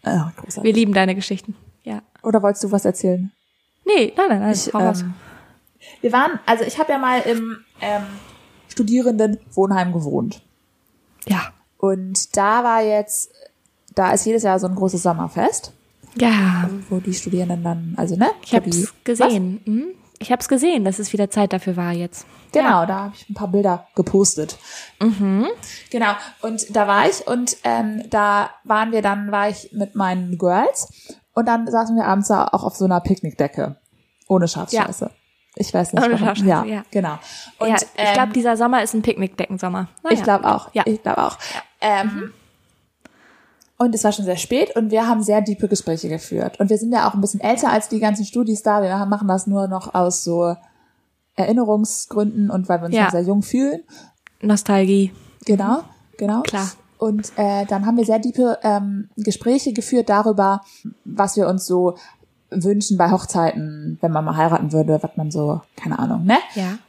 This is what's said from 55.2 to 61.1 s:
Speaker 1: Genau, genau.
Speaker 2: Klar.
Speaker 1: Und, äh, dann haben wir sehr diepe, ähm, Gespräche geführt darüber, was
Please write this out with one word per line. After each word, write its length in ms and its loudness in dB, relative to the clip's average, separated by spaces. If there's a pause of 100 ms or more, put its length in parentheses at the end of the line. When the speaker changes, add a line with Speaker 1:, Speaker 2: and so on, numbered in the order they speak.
Speaker 1:
Genau, 380 2 (340)
genau. 260 0
Speaker 2:
Klar. 260 -4 (280)
Speaker 1:
Und, 380 -2
äh, 300 0
dann 200 -2
haben 120 2
wir 80 4
sehr 140 2
diepe, 440 0
ähm, 540 0
Gespräche 560 0
geführt 360 0
darüber, 520 2 (420)
was 320 -2